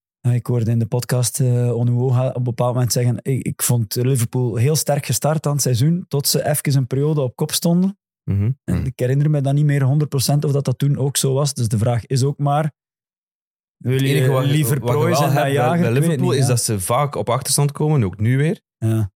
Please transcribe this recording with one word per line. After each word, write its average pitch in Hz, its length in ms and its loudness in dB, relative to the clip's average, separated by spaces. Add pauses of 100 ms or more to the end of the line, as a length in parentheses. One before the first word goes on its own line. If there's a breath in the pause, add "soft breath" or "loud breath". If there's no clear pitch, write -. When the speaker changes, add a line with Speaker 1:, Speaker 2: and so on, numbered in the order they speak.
(220)
Speaker 1:
Ja, 123 100 0
ik 120 140 -2
hoorde 117 240 0
in 117 80 2
de 113 80 0
podcast, 123 540 -2
eh, 123 360 2
Onuoha 123 520 2
op - 80 -6
een 127 60 -4
bepaald 120 320 -2
moment 123 180 0
zeggen, 123 300 0
ik, 135 240 -4
ik - 160 -6
vond 117 320 0
Liverpool 123 640 0
heel 143 200 2
sterk 143 300 -2
gestart 151 400 -2
aan 147 60 0
het 143 100 -2
seizoen, 147 460 0
tot 143 200 -4
ze - 200 0
even 147 280 0
een 135 100 0
periode 147 340 0
op 127 160 -4
kop 151 160 -4
stonden. 180 460 0 (320)
Speaker 2:
Mhm. 98 120 0 (220)
Speaker 1:
En 90 120 -2
Speaker 3:
Hmm. 85 80 -2
Speaker 1:
ik 127 140 -6
herinner 139 320 2
me 147 100 0
dan 139 140 0
niet 147 100 2
meer 143 180 2
honderd 143 280 2
procent 143 340 0
of 147 80 0
dat, 139 120 0
dat 123 140 -2
toen 143 200 2
ook 135 180 -2
zo 135 160 0
was. 135 220 0
Dus 120 140 -2
de 107 100 0
vraag 113 280 0
is 131 180 0
ook 143 140 -2
maar, 147 340 0 (1040)
wil 123 160 -4
Speaker 2:
Het 131 80 0
Speaker 1:
je 135 80 0
Speaker 2:
enige 135 220 2
wat, 131 140 2
Speaker 1:
liever 143 360 2
Speaker 2:
wat 113 80 -6
je 120 60 2
Speaker 1:
prooi 117 140 2
Speaker 2:
wel 120 80 2
Speaker 1:
zijn 143 180 2
dan - 80 2
Speaker 2:
hebt 147 40 0
bij, 139 60 0 (120)
Speaker 1:
jager? 170 160 2
Speaker 2:
bij 117 80 2
Speaker 1:
Ik 113 60 0
weet 139 80 2
Speaker 2:
Liverpool 143 280 0
Speaker 1:
niet, - 80 0
Speaker 2:
is 135 60 2
Speaker 1:
ja. 120 60 2
Speaker 2:
dat 117 120 0
ze 104 180 -2
vaak 139 340 0
op - 160 -4
achterstand 143 420 0
komen, 151 320 0
ook 90 160 -4
nu 120 160 2
weer. 156 240 -2 (160)
Speaker 1:
Ja. 110 400 0